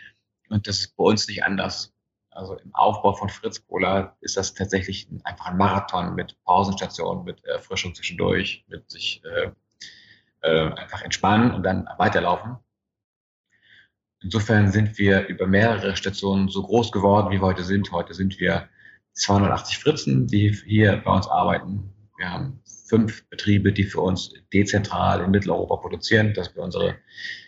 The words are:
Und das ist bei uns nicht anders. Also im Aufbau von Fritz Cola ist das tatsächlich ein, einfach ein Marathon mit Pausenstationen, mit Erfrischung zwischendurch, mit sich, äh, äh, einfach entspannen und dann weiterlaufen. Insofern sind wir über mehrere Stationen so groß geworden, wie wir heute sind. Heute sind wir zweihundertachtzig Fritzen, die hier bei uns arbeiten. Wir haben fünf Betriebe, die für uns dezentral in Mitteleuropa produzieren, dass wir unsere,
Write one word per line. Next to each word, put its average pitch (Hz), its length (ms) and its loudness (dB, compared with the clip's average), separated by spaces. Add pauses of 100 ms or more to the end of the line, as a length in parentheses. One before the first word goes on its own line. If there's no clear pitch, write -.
(500)
Und 107 180 0
das 98 100 -4
ist 95 180 -8
bei 98 80 0
uns 104 240 4
nicht 101 160 -6
anders. 95 480 -4 (440)
Also 92 220 -12
im - 160 -20
Aufbau 104 400 2
von 98 160 -6
Fritz - 380 -10
Cola 92 540 -2
ist - 160 -8
das 92 160 -4
tatsächlich 95 560 -4
ein, - 140 -14
einfach - 240 -12
ein 90 100 -4
Marathon 90 580 0
mit 90 280 -8
Pausenstationen, 92 800 -2
mit 87 220 -14
Erfrischung 85 480 -8
zwischendurch, - 760 -4
mit - 220 -18
sich, - 340 -8
äh, 85 280 -6 (880)
äh, 80 320 2
einfach - 300 -12
entspannen 110 480 2
und 92 120 -4
dann 92 240 -2 (100)
weiterlaufen. 92 600 0 (1600)
Insofern 104 500 2
sind 104 260 0
wir 98 300 4
über 90 200 -4
mehrere 98 480 2
Stationen 98 540 0
so 95 140 -4
groß 113 280 2
geworden, 101 400 4
wie 98 80 0
wir 95 60 2
heute 92 180 0
sind. 95 280 0
Heute 85 220 -6
sind 95 260 -4
wir 90 280 0 (460)
zweihundertachtzig - 640 2
Fritzen, 139 480 0
die 104 380 2
hier 107 320 4
bei - 140 0
uns 95 160 2
arbeiten. 92 640 -2 (240)
Wir 87 140 -8
haben - 300 -10 (260)
fünf 110 420 2
Betriebe, 101 440 2
die 98 100 2
für 82 180 -2
uns 92 320 -2 (200)
dezentral 95 680 2
in 92 100 0
Mitteleuropa 87 440 0
produzieren, 104 580 0
dass 92 220 -6
wir 85 80 -8
unsere, 90 320 -2 (520)